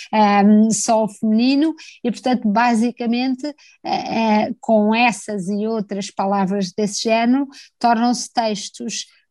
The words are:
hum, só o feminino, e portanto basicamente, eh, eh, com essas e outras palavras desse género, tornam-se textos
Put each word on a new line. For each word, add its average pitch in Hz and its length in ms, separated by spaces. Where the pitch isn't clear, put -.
hum, 214 280
só 220 320
o 214 40
feminino, 254 680
e 240 60
portanto 247 400
basicamente, 240 960
eh, 220 600
eh, 254 120
com 214 360
essas 214 520
e 208 200
outras 208 420
palavras 196 600
desse 208 320
género, 240 440
tornam-se 240 560
textos 220 720